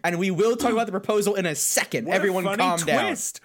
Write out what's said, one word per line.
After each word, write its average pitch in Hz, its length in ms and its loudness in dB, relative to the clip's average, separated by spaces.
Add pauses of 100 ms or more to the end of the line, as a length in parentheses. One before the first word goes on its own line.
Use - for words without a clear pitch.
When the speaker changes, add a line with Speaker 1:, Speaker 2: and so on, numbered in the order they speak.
Speaker 1:
and 170 160 0
we 190 120 0
will 214 240 2
talk 240 160 0
about 226 140 2
the 208 80 -8
proposal 208 420 0
in 185 120 0
a 151 80 -2
second. - 500 -2
Speaker 2:
What 175 80 0
a - 20 2
Speaker 1:
Everyone 190 300 2
Speaker 2:
funny 196 120 0
Speaker 1:
calm 180 240 2
down. 160 260 2
Speaker 2:
twist. - 380 -6